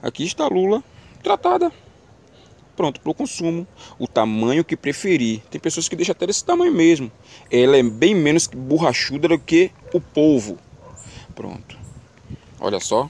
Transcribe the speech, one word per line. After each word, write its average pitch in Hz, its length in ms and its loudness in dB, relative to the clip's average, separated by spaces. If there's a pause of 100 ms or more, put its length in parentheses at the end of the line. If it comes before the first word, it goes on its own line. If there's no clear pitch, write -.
Aqui - 220 -8
está 240 220 -4
a 277 40 0
lula 196 340 0 (400)
tratada. 349 480 0 (1040)
Pronto, 151 260 -4
pro 160 120 -6
consumo. 170 540 -6 (300)
O 123 100 -8
tamanho 113 560 0
que 160 140 -4
preferir. 135 720 -2
Tem 151 100 -12
pessoas 160 300 -6
que 180 60 -8
deixam 175 180 -4
até 175 140 -6
desse - 180 -4
tamanho 349 260 2
mesmo. 165 400 4 (400)
Ela 127 260 6
é 131 60 6
bem 120 300 2
menos 160 340 2
borrachuda 139 800 -2
do 160 120 2
que 170 320 2 (200)
o 175 80 0
polvo. 139 580 0 (760)
Pronto. - 440 -16 (840)
Olha 98 180 -4
só. 123 300 -4